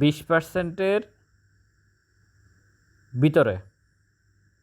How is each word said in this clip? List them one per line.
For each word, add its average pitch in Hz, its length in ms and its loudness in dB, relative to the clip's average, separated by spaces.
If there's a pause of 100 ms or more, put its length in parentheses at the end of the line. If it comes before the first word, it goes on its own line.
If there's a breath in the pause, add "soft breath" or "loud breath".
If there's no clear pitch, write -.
বিশ 151 220 2
পার্সেন্টের 180 800 -2 (2000)
ভিতরে। 135 420 2 (1080)